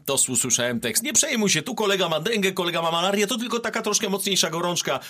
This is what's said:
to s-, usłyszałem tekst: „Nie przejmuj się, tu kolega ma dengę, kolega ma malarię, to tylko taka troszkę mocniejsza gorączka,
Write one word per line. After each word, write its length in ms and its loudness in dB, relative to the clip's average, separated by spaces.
to 80 -2
s-, 160 2
usłyszałem 500 0
tekst: 240 0
„Nie 100 -2
przejmuj 360 2
się, 120 2
tu 140 -8
kolega 340 2
ma 100 0
dengę, 320 0
kolega 300 -2
ma 100 0
malarię, 360 2
to 100 -2
tylko 220 -4
taka 220 -4
troszkę 280 -2
mocniejsza 400 0
gorączka, 500 -2